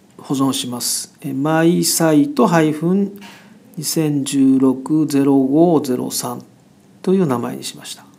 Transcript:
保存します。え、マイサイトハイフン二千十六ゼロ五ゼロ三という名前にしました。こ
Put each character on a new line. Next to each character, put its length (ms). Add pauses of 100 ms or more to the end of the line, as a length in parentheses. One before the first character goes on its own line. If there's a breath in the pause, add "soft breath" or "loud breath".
(180)
保 160
存 180
し 160
ま 140
す。 400
え、 100
マ 320
イ 200
サ 280
イ 180
ト 180
ハ 160
イ 80
フ 220
ン 260 (580 loud breath)
二 60
千 400
十 340
六 480
ゼ 180
ロ 140
五 440
ゼ 140
ロ 140
三 340 (600)
と 100
い 60
う 80
名 100
前 180
に 80
し 140
ま 80
し 80
た。 80
こ 60 (120)